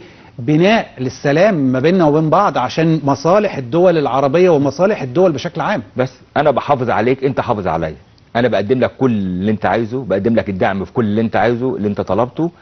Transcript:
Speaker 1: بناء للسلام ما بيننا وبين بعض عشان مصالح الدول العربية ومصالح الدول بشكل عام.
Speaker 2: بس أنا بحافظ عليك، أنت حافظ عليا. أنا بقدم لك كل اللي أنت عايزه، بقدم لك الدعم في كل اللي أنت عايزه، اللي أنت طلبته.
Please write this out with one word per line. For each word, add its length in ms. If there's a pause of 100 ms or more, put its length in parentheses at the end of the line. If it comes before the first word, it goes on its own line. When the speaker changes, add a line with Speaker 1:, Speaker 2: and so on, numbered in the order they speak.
(380)
Speaker 1:
بناء 600
للسلام 560
ما 260
بيننا 240
وبين 260
بعض 280
عشان 460
مصالح 520
الدول 420
العربية 520
ومصالح 520
الدول 300
بشكل 280
عام. 220 (140)
Speaker 2:
بس 160 (240)
أنا 140
بحافظ 400
عليك، 340
أنت 160
حافظ 260
عليا. 300 (400)
أنا 120
بقدم 300
لك 200
كل 120
اللي 400
أنت 160
عايزه، 380
بقدم 300
لك 140
الدعم 360
في 80
كل 120
اللي 160
أنت 160
عايزه، 400
اللي 120
أنت 120
طلبته. 500 (120)